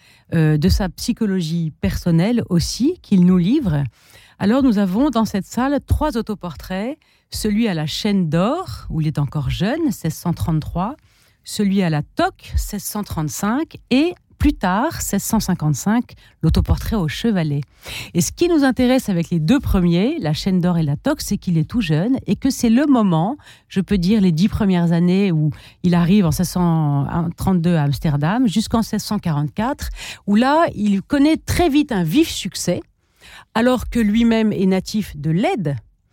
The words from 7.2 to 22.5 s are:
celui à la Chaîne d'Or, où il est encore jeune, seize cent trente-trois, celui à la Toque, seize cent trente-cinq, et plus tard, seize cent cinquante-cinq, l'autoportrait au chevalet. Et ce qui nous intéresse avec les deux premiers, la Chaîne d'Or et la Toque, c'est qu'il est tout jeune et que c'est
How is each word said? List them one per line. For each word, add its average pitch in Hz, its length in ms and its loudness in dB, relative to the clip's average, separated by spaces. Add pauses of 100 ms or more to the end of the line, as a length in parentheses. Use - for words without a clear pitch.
celui 214 400 -2
à 180 60 -2
la 156 120 -2
Chaîne 190 440 -2
d'Or, 226 580 -2
où 151 140 -4
il 151 40 0
est 156 120 -2
encore 143 320 -4
jeune, 220 420 -2
seize 160 220 -6
cent - 180 -4
trente-trois, 170 640 -4 (480)
celui 196 380 0
à 170 80 0
la 147 120 -2
Toque, - 540 -4
seize - 260 -4
cent 208 220 -8
trente-cinq, 208 720 -4 (140)
et 302 240 2 (240)
plus 294 160 2
tard, 214 480 -2
seize 196 200 -4
cent - 180 -2
cinquante-cinq, 185 720 -2 (260)
l'autoportrait - 560 0
au 165 120 -2
chevalet. 156 520 -2 (540)
Et 175 80 2
ce - 100 -4
qui 349 160 0
nous 311 160 4
intéresse 254 460 2
avec 170 180 -2
les 175 100 -2
deux 175 220 2
premiers, 185 580 2
la 156 140 -2
Chaîne 185 300 0
d'Or 175 160 0
et 165 40 0
la 147 140 0
Toque, 294 240 -2
c'est - 160 -4
qu'il 170 220 -2
est 156 100 0
tout 233 140 -2
jeune 175 340 0 (100)
et - 100 0
que - 120 -2
c'est 240 220 0